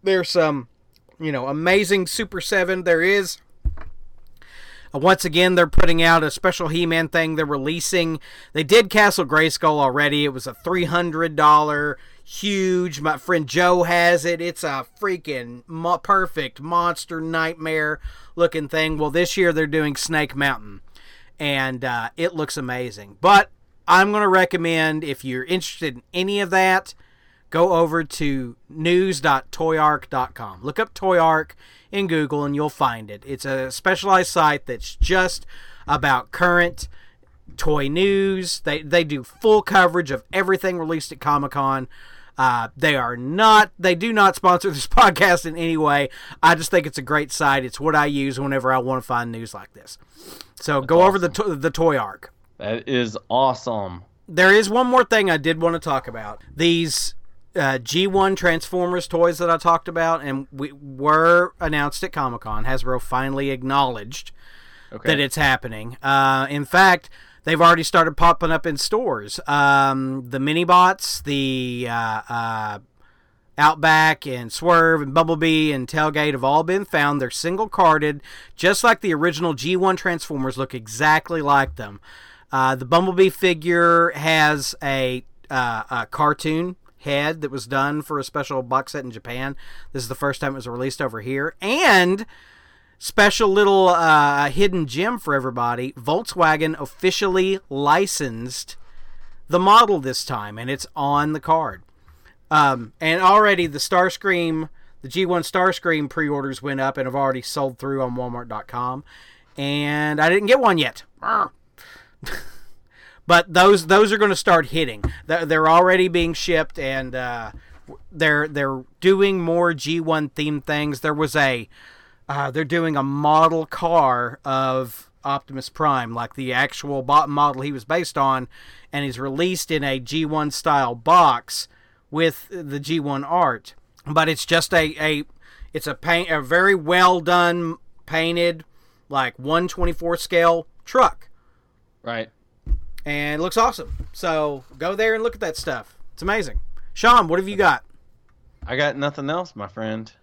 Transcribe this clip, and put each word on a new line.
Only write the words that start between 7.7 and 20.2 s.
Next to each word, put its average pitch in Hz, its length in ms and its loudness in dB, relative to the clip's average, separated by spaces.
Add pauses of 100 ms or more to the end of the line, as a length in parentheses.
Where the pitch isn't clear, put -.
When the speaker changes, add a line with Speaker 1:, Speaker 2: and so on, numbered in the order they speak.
Speaker 1:
they 156 120 -2
did 202 260 4
Castle 202 360 4
Grayskull 156 540 2
already. 143 440 2
It 143 80 0
was 127 140 -12
a 123 80 -12
three 185 300 -2
hundred 165 520 -2
dollar 151 600 4 (260)
huge, 185 760 -2
my 151 160 -2
friend 156 320 -2
Joe 180 340 4
has 175 420 2
it. 170 160 -2
It's 170 220 -6
a 135 240 -6 (140)
freaking 135 680 -8
mo-, 170 320 -4
perfect 180 600 -2
monster 170 600 -2
nightmare 160 800 -4 (360)
looking 165 320 0
thing. 156 280 -2
Well, 151 140 -2
this 170 260 0
year 180 160 2
they're 156 140 0
doing 147 300 -2
Snake 151 400 -4